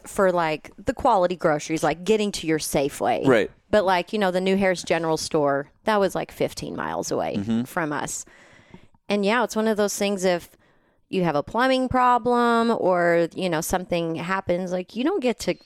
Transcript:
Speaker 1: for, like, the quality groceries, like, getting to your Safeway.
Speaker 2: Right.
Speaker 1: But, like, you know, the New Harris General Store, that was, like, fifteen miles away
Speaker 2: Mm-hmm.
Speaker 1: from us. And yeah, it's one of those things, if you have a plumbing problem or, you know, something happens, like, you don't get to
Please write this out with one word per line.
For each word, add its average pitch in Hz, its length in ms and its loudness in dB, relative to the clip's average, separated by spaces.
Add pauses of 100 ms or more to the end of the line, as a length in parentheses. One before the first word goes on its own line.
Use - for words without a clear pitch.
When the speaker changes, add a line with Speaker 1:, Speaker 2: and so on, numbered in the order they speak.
Speaker 1:
for, 190 260 2
like, 160 400 -2 (120)
the 269 100 -4
quality 185 420 2
groceries, 156 480 0
like, 160 200 0
getting 208 300 0
to - 140 -8
your 156 120 2
Safeway. - 680 -2
Speaker 2:
Right. 113 240 4 (180)
Speaker 1:
But, 208 160 4
like, 180 280 0
you 214 60 -2
know, 190 120 0
the 180 100 0
New 190 140 2
Harris 185 280 2
General 165 340 0
Store, 143 520 0 (140)
that 214 160 2
was, 190 160 2
like, 160 160 -6
fifteen - 440 -6
miles 82 360 -4
away 95 260 -2
Speaker 2:
Mm-hmm. 113 260 -2
Speaker 1:
from 151 300 -4
us. - 300 -8 (840)
And 202 160 0
yeah, 226 180 2
it's - 120 -4
one 220 120 0
of 220 100 2
those 202 180 0
things, 202 280 -2
if 175 260 0 (600)
you 185 140 0
have 160 120 2
a 147 80 0
plumbing 254 460 0
problem 240 880 2
or, 170 560 2
you 185 140 -2
know, 165 120 0
something 170 540 -2
happens, 175 560 -4
like, 185 240 -6
you 233 80 -4
don't 339 180 0
get 247 180 -2
to - 160 -2 (100)